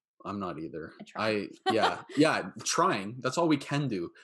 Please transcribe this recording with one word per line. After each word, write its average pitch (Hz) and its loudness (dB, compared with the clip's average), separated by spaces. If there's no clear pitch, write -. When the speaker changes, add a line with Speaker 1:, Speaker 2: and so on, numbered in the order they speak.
Speaker 1:
I'm 101 -6
not 85 -6
either. 80 -10
Speaker 2:
I - -16
try. 101 -6
<laughs> - -
Speaker 1:
I, 104 0
yeah, 381 2
yeah, 107 4
trying, 127 2
that's 127 -2
all 170 4
we 151 6
can 143 -2
do. 87 -4